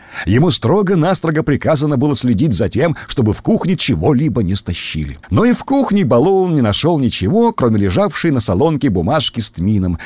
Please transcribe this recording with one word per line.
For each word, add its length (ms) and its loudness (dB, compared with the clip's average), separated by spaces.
Ему 240 2
строго-настрого 920 0
приказано 540 0
было 180 0
следить 380 0
за 160 0
тем, 280 -2
чтобы 240 0
в 100 -6
кухне 340 0
чего-либо 640 0
не 120 0
стащили. 640 -6
Но 140 2
и 80 4
в 120 -4
кухне 400 0
Баллоун 500 2
не 60 2
нашёл 380 0
ничего, 540 0
кроме 260 0
лежавшей 520 0
на 100 0
солонке 500 0
бумажки 500 0
с 100 0
тмином, 560 -2